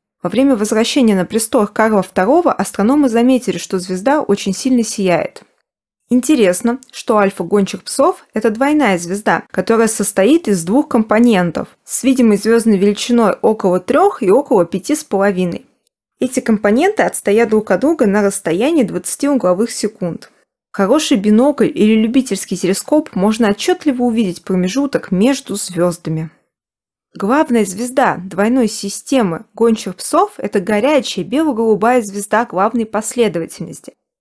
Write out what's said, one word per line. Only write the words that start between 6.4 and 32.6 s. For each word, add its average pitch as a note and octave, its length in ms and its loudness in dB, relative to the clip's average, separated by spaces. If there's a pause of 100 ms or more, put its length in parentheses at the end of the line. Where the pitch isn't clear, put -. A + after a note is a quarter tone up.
что - 280 0
альфа G3 240 0
гончих G3 400 -2
псов — - 500 -2
это A3+ 160 0
двойная B3+ 480 0
звезда, F3 540 -2
которая A3+ 360 0
состоит A3 600 0
из F#3+ 160 0
двух A#3 240 0
компонентов A3 800 2 (160)
с - 200 -10
видимой A#3+ 340 4
звездной A3 420 2
величиной G#3 540 2 (100)
около G3+ 360 0
трех D#4 440 0
и F3+ 80 2
около A3 340 2
пяти F#3+ 300 -4
с D4+ 80 -8
половиной. F#3 640 -2 (520)
Эти B3+ 220 -2
компоненты A#3 640 2
отстоят G#3 460 0
друг G#3+ 220 0
от F#3 80 2
друга C4+ 260 2
на G3+ 160 2
расстоянии G3+ 640 0
двадцати F3+ 460 -4
угловых G#3+ 420 0
секунд. - 580 -8 (420)
Хороший C4+ 440 2
бинокль G#3+ 580 2
или G#3+ 220 4
любительский A3 600 -2
телескоп A#3+ 580 -2
можно G#3+ 320 2
отчетливо B3+ 560 -2
увидеть A3 400 -2
промежуток G3+ 680 -2
между G#3 440 0
звездами. E3 720 -4 (880)
Главная A#3 480 0
звезда A3 580 -2
двойной G#3 460 0
системы G3+ 800 -4 (100)
гончих A3 400 0
псов — G4 420 -2
это G3+ 220 -4
горячая G#3+ 640 -2
бело-голубая A3+ 800 0
звезда G#3 440 -2
главной A3 400 -2